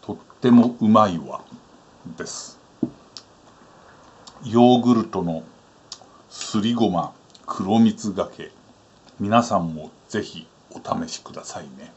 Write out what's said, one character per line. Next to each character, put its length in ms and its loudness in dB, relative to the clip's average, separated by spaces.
と 120 -10
っ 20 -12
て 100 2
も 300 6
う 80 2
ま 200 6
い 100 -6
わ。 240 -12
で 100 -12
す。 320 -16
ヨ 160 0
ー 200 6
グ 140 2
ル 100 0
ト 180 -6
の 200 -8
す 300 -6
り 140 0
ご 160 2
ま、 220 -4
黒 360 -2
蜜 320 2
が 160 -4
け。 240 -18
皆 220 2
さ 160 -2
ん 160 -4
も 160 -14
ぜ 140 -6
ひ 240 -16
お 80 -20
試 320 -8
し 120 -14
く 100 -20
だ 120 -16
さ 160 -14
い 40 -16
ね。 320 -20